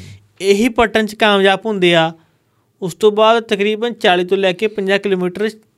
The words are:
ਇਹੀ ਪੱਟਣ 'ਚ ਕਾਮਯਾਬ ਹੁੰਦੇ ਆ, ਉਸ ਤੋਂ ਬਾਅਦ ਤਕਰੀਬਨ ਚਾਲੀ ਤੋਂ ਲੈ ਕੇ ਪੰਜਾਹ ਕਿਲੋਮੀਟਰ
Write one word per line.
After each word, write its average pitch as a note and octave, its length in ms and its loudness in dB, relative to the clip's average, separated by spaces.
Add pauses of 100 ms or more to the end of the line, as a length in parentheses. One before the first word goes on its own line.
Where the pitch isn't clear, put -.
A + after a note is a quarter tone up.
(420)
ਇਹੀ G3+ 280 2
ਪੱਟਣ A3 360 0
'ਚ G#3 100 -12
ਕਾਮਯਾਬ G3 500 2
ਹੁੰਦੇ F#3 300 0
ਆ, E3 180 2 (680)
ਉਸ F3+ 120 -8
ਤੋਂ G#3+ 180 2
ਬਾਅਦ A3 320 2
ਤਕਰੀਬਨ G#3+ 500 -4
ਚਾਲੀ F3+ 320 0
ਤੋਂ F#3+ 120 0
ਲੈ F#3+ 160 0
ਕੇ G#3+ 140 -4
ਪੰਜਾਹ G3 320 -2
ਕਿਲੋਮੀਟਰ F#3+ 500 -4 (280)